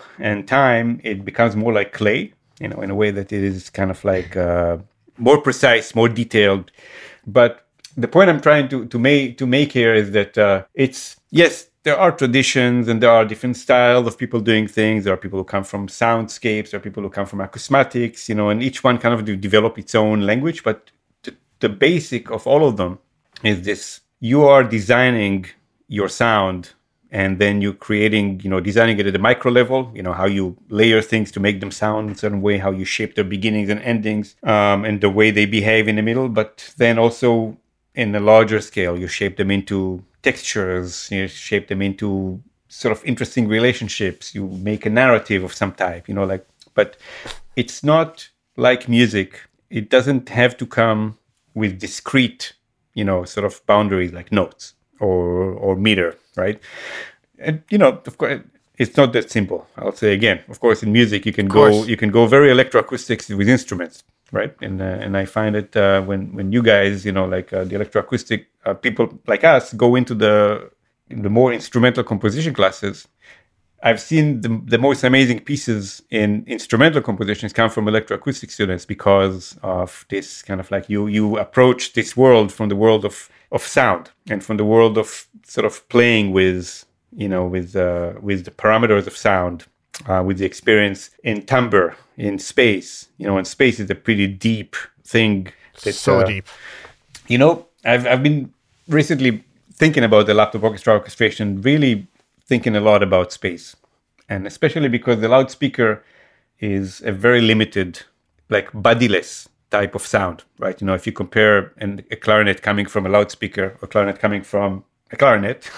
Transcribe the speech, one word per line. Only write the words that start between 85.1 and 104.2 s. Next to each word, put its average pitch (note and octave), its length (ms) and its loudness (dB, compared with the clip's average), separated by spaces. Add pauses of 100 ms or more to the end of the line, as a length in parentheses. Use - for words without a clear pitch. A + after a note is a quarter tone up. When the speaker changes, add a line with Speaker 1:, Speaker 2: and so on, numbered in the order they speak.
Speaker 1:
sort A2+ 200 -4
of - 240 -6
playing A2+ 420 4
with, F#2 520 0 (320)
you G2+ 140 -8
know, F2+ 160 -2
with, F2+ 300 -8
uh, F2 460 -2
with G2 240 -4
the - 60 -18
parameters G#2+ 540 0
of - 100 -14
sound, F2+ 500 -2 (420)
uh, F#2+ 180 0
with F#2+ 140 -4
the G2 60 -2
experience G#2 640 0 (120)
in G#2+ 220 -6
timbre, G#2 500 0 (220)
in G2+ 220 -4
space. - 680 -2 (120)
You F#2 80 -8
know, G2 100 0
and F#2 80 -4
space - 340 0
is G2+ 120 -8
a F#2+ 40 -4
pretty G2+ 300 -2
deep G2+ 500 -6 (280)
thing. G#2 460 0 (340)
That, G#2 100 -4
Speaker 2:
So - 280 0
Speaker 1:
uh, - 40 4
Speaker 2:
deep. F#2+ 220 -6 (800)
Speaker 1:
You A#2+ 100 0
know, D#3+ 300 2 (160)
I've, B2 240 2
I've C3 160 2
been D3 280 0 (360)
recently C#3+ 560 0 (300)
thinking D3+ 300 2
about G#2+ 220 6
the G#2 80 2
laptop G#2+ 300 2
orchestra A2 300 0
orchestration, G2+ 680 -2
really B2+ 460 0 (400)
thinking A#2+ 280 0
a G#2 40 2
lot G#2 220 4
about F#2 300 0
space. - 440 -10 (540)